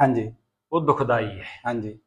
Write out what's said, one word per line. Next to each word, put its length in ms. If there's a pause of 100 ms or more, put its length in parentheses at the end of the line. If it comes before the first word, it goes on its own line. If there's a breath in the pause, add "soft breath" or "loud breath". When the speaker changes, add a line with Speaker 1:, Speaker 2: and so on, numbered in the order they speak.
Speaker 1:
ਹਾਂਜੀ। 340 (360)
Speaker 2:
ਉਹ 100
ਦੁਖਦਾਈ 580
ਹੈ। 280
Speaker 1:
ਹਾਂਜੀ। 400